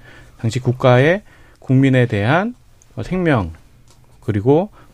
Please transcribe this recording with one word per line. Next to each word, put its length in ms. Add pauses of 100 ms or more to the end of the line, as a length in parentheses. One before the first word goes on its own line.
(380)
당시 200
국가의 640 (360)
국민에 480
대한, 480 (420)
어, 60
생명, 500 (680)
그리고 500 (240)